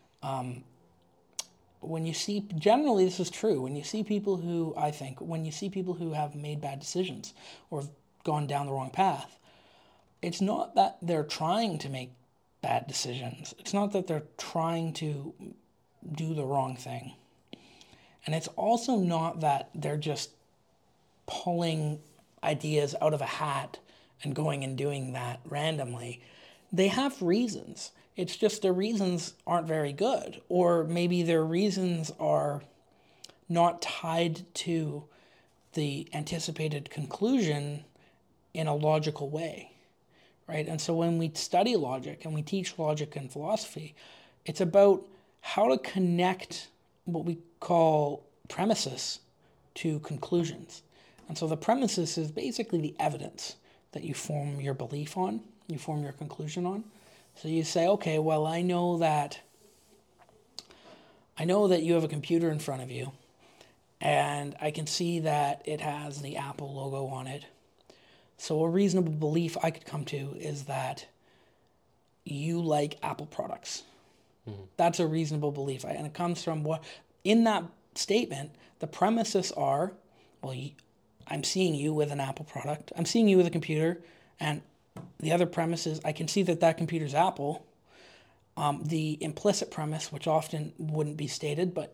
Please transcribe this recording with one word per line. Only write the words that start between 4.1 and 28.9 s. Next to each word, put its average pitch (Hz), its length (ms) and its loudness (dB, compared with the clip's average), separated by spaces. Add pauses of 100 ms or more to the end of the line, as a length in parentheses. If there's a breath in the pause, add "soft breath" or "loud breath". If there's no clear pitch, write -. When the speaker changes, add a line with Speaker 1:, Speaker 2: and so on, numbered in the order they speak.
Speaker 1:
who, 165 400 -2
I 151 140 2
think, 139 300 -10
when 165 240 -4
you 156 60 -4
see 196 180 -6
people 180 240 -4
who 165 200 -6
have 147 220 -4
made 147 260 -6
bad 139 180 -8
decisions 170 540 -4 (360 loud breath)
or 147 120 -4
have 147 80 -10 (340)
gone 151 240 0
down 143 180 -2
the 135 80 -4
wrong 131 180 -4
path, 170 460 0 (840 soft breath)
it's 175 200 -4
not - 340 0
that 196 260 6
they're 170 220 0
trying 175 560 0
to 139 100 -8
make 127 220 -8 (500)
bad 123 260 0
decisions. 123 720 -6
It's - 140 -6
not 202 200 2
that 185 140 0
they're 156 160 -2 (140)
trying 165 560 -2
to 147 400 -6 (800)
do 160 220 -2
the 147 120 -2
wrong 131 300 0
thing. 123 380 -10 (1120 loud breath)
And 156 80 0
it's 160 220 -2
also 233 420 2
not 165 440 0
that 143 340 2
they're 151 220 -2
just 147 340 -4 (960)
pulling 160 720 -2 (440)
ideas 147 580 2
out 151 120 4
of 143 80 -2
a 135 40 -2
hat 139 520 -4 (460 soft breath)
and 147 120 -4
going 147 280 0
and 135 140 -4
doing 139 360 -2
that 123 320 -6
randomly. 135 760 -4 (520 loud breath)
They 185 140 6
have 262 340 0
reasons. 202 680 0 (240 soft breath)
It's 180 200 -4
just 214 280 0
their 190 100 4
reasons 185 600 0 (120)